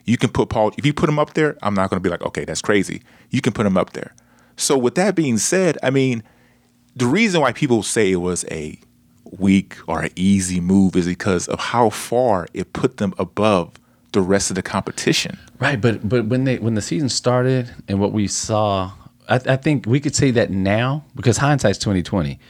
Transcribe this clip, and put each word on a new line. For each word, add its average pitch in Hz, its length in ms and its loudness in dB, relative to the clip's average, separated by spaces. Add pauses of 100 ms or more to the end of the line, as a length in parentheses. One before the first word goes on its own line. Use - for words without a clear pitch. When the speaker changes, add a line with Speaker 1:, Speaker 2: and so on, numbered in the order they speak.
Speaker 1:
you 117 120 2
can 117 120 0
put 110 200 0
Paul, 107 260 2
if - 80 -6
you 147 80 2
put 156 160 0
him 151 100 0
up 147 160 -2
there, 151 280 0
I'm 101 120 -2
not 95 140 2
gonna 95 120 -2
be 90 100 0
like, 85 120 -6
"Okay, - 220 -6
that's - 160 -6
crazy." 92 420 0 (280)
You 131 100 0
can 123 120 0
put 117 120 -2
him 95 120 2
up - 160 0
there. - 200 -12 (440)
So - 200 0
with 123 200 0
that 190 180 2
being 139 240 2
said, 180 440 0
I 127 80 2
mean, 131 320 0 (720)
the 123 120 0
reason 175 340 2
why 127 120 4
people 120 300 2
say 98 300 2
it 92 40 2
was 87 340 -2
a 78 280 -10 (460)
weak 95 520 0 (120)
or 80 140 -2
an 78 120 -4
easy 92 460 2
move 92 340 4
is 90 120 2
because 90 420 -2
of - 100 -4
how 117 320 0
far 117 640 -2
it - 220 -8
put - 240 -2
them 98 200 -2
above 98 600 0 (320)
the 104 80 2
rest 95 300 0
of 92 60 -4
the 92 60 -2
competition. - 760 -4 (200)
Speaker 2:
Right, 123 220 -2
but, 107 280 0
but 113 180 0
when 127 180 0
they, 127 140 0
when 113 160 -2
the 104 80 -2
season 160 260 -2
started 123 640 0 (180)
and 98 100 0
what 101 140 2
we 101 160 0
saw, 98 640 -2 (360)
I, 104 180 2
I 131 100 2
think 135 300 -2
we 123 120 2
could 147 160 -2
say 139 180 2
that 113 180 2
now 107 540 0 (120)
because 113 220 2
hindsight's 131 400 2
twenty 95 240 0
twenty. 76 360 -4 (120)